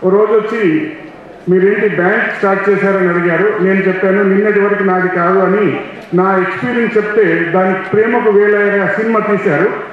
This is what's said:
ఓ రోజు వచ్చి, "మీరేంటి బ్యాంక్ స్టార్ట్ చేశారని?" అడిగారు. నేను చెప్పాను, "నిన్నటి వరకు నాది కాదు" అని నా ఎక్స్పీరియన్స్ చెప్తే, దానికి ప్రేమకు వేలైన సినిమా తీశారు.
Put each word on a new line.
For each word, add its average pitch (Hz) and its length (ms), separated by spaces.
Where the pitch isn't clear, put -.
ఓ 185 60
రోజు 208 220
వచ్చి, 214 600
"మీరేంటి 196 400
బ్యాంక్ 190 480
స్టార్ట్ 196 320
చేశారని?" 196 400
అడిగారు. 175 540
నేను 190 180
చెప్పాను, 190 420
"నిన్నటి 202 380
వరకు 202 220
నాది 185 260
కాదు" 180 300
అని 185 420
నా 190 240
ఎక్స్పీరియన్స్ 226 580
చెప్తే, 202 580
దానికి 185 260
ప్రేమకు 226 380
వేలైన 202 560
సినిమా 220 340
తీశారు. 196 500